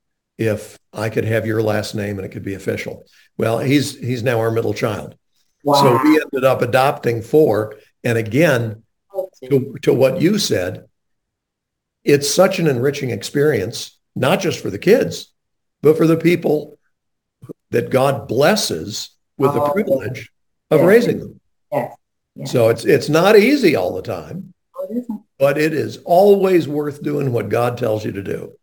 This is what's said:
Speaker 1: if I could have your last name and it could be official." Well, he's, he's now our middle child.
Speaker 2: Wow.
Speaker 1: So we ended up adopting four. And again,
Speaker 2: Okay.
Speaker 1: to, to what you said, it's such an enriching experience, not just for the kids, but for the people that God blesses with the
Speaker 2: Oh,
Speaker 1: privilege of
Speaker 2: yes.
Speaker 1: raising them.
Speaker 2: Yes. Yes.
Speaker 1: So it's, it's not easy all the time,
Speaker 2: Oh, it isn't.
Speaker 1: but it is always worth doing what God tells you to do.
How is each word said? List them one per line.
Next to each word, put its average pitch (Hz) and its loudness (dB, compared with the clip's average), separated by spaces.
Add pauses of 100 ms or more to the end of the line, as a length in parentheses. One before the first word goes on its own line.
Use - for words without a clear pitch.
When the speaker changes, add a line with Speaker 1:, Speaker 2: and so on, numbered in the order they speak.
(380)
Speaker 1:
if 107 -4 (140)
I 107 -6
could 110 -4
have 110 -2
your 110 -2
last 107 -4
name 101 -6
and 92 -10
it - -12
could 98 -14
be 98 -8
official." - -8 (320)
Well, 113 0
he's, 135 0
he's 117 -6
now 120 0
our 113 0
middle 110 -2
child. 104 -6 (480)
Speaker 2:
Wow. 143 2
Speaker 1:
So 131 4
we 151 6
ended 135 -4
up 127 2
adopting 127 0
four. 110 2 (280)
And 117 0
again, 113 0 (320)
Speaker 2:
Okay. - -10
Speaker 1:
to, 127 0
to 143 4
what 131 2
you 202 2
said, 98 -4 (1200)
it's 143 2
such 185 2
an 170 0
enriching 135 -2
experience, 113 -4 (160)
not 147 0
just - -4
for 104 -8
the - -10
kids, - 0 (500)
but 156 4
for 160 2
the 165 4
people 165 -2 (920)
that - -2
God 127 0
blesses 107 -2 (260)
with 180 2
the - 0
Speaker 2:
Oh, 147 0
Speaker 1:
privilege - -4 (400)
of 165 4
Speaker 2:
yes. 170 4
Speaker 1:
raising 202 4
them. - -16 (320)
Speaker 2:
Yes. 123 -6 (400)
Yes. 139 -10
Speaker 1:
So 117 4
it's, - 0
it's 165 2
not 180 4
easy 220 4
all 92 -2
the 92 -6
time, 107 -12 (240)
Speaker 2:
Oh, - -10
it 226 -8
isn't. 226 -10 (160)
Speaker 1:
but 143 0
it 156 0
is 117 -6
always 185 4
worth 147 -6
doing 143 -2
what 117 -2
God 120 -2
tells 110 -2
you 110 -6
to 98 -8
do. - -10